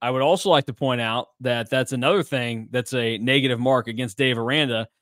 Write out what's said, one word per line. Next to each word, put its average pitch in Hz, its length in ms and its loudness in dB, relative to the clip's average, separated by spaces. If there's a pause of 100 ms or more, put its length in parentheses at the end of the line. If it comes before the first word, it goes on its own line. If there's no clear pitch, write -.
I 120 100 -2
would 131 100 0
also 180 280 2
like 151 180 6
to 127 60 -6
point 127 280 -2
out 113 280 -4 (120)
that 120 280 -2
that's 131 220 0
another 143 320 2
thing 120 480 -6
that's 123 220 -4
a 117 240 -2
negative 127 420 2
mark 127 280 2
against 120 300 -6
Dave 131 200 2
Aranda, 117 500 -2 (140)